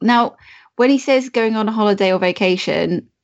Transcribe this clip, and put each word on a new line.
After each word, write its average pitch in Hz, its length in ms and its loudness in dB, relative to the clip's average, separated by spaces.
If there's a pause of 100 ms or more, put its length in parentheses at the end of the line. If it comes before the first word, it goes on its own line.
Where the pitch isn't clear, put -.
Now, 240 340 2 (420)
when 247 120 4
he 277 100 2
says 262 300 0
going 226 260 -2
on 214 120 -2
a 220 40 -2
holiday 202 420 0
or 185 60 0
vacation, 180 880 -2 (160)